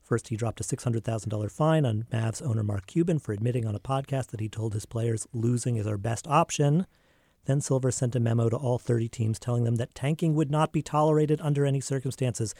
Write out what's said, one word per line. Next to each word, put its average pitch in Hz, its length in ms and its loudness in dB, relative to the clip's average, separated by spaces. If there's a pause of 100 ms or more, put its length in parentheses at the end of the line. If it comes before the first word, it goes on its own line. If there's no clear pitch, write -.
First, - 280 -2
he 117 60 -4
dropped 107 240 -4
a - 40 -8
six - 200 -6
hundred 117 200 -2
thousand 110 260 -4
dollar 107 200 -2
fine 156 360 2
on 113 260 -2
Mavs 113 340 -2
owner 110 180 0
Mark 104 240 -4
Cuban 170 320 0
for - 140 -4
admitting 113 320 0
on 104 100 -2
a - 40 -6
podcast 135 480 -4
that 107 120 -10
he 107 100 -6
told 110 240 -4
his 107 120 -4
players 113 480 -2
losing 120 420 0
is 104 120 -2
our 104 100 -2
best 110 300 -4
option. 151 600 2 (580)
Then 139 140 2
Silver 131 320 2
sent 123 240 -2
a 123 60 2
memo 117 260 2
to 117 80 2
all 123 220 0
thirty 117 320 0
teams 113 280 -2
telling 120 280 0
them 117 100 2
that 117 180 -4
tanking 156 400 0
would 151 160 2
not 151 220 2
be 156 100 0
tolerated 151 600 2
under 143 240 2
any 139 160 2
circumstances. 127 800 -2